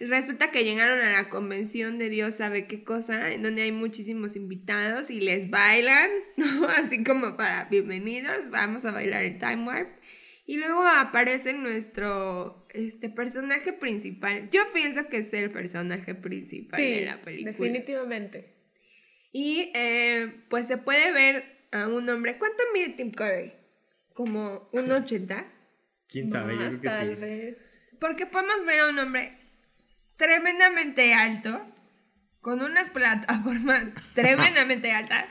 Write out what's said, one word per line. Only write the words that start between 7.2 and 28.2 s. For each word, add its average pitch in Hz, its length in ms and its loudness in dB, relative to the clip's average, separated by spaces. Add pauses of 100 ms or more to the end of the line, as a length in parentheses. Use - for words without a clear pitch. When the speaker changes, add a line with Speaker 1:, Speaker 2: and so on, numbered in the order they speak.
Speaker 1:
para, 180 320 0
"Bienvenidos, 220 800 -2
vamos 214 340 -2
a 214 80 -2
bailar 202 300 -2
el 185 160 -4
Time 233 280 -4
Warp". 269 220 -4 (600)
Y 294 100 -4
luego 339 280 2
aparece 254 680 4
nuestro, 202 1160 -6
este, 226 360 -8
personaje 262 640 -4
principal. 208 800 -6
Yo 381 80 6 (120)
pienso 294 360 -2
que 240 100 -4
es 214 160 -6
el 208 160 -2
personaje 180 640 -6
principal 190 640 -10
Speaker 2:
Sí, 285 80 2
Speaker 1:
de 233 180 -2
la - 160 -8
película. 170 300 -10
Speaker 2:
definitivamente. 240 1040 -6 (800)
Speaker 1:
Y, 311 420 -2
eh, 233 720 0
pues 240 200 -2
se 254 100 0
puede 294 320 2
ver 277 340 4 (280)
a 208 160 -2
un 240 220 -2
hombre. 240 280 -2
¿Cuánto 440 240 0 (100)
mide 359 180 0
Tim 240 200 -6
Curry? 196 440 -4 (600)
¿Como 214 580 -6
un 254 200 0
ochenta? 226 540 -2 (640)
Speaker 3:
¿Quién 131 220 -6
sabe? 113 240 -4
Yo 110 60 -4
Speaker 2:
Más, 120 80 -4 (100)
Speaker 3:
creo - 40 -12
que - 80 -4
Speaker 2:
tal 208 260 -4
Speaker 3:
sí. 208 40 -14
Speaker 2:
vez. 220 360 -10 (420)
Speaker 1:
Porque 330 280 -4